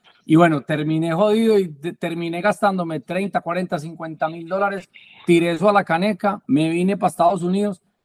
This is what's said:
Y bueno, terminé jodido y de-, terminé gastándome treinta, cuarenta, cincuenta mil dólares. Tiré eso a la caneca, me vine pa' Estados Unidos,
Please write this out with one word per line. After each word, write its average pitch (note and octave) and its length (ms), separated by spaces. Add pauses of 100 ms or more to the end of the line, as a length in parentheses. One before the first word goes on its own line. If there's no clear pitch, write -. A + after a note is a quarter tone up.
(260)
Y D#3+ 100
bueno, D#3+ 260
terminé D#3 520
jodido G#3+ 440
y F#3+ 100
de-, D3+ 260
terminé E3+ 480
gastándome F#3 580
treinta, F#3 420
cuarenta, F3+ 380
cincuenta D#3+ 500
mil E3 180
dólares. G3 420 (360)
Tiré E3+ 260
eso E3+ 180
a G#3 40
la G3 120
caneca, G3 600
me D#3 240
vine F3+ 280
pa' F#3 100
Estados F3 340
Unidos, F#3+ 400 (240)